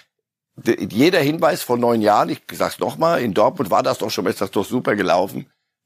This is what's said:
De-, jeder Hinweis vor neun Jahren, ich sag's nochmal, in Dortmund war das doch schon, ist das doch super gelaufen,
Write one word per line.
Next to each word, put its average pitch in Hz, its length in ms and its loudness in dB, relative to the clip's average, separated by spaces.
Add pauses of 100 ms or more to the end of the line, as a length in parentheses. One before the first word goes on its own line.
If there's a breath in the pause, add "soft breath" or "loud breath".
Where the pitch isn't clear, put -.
(560 loud breath)
De-, - 340 -2
jeder 156 300 2
Hinweis 156 420 0
vor 120 160 -2
neun 120 240 2
Jahren, 107 280 4
ich 156 100 -8 (120)
sag's 87 260 -4
nochmal, 151 440 0
in 113 120 -2
Dortmund 107 360 2
war 104 120 4
das 131 160 -2
doch 104 120 -6
schon, 95 160 -4
ist 107 140 -2
das 98 100 -4
doch 101 140 0
super 123 320 -2
gelaufen, 92 500 0 (400)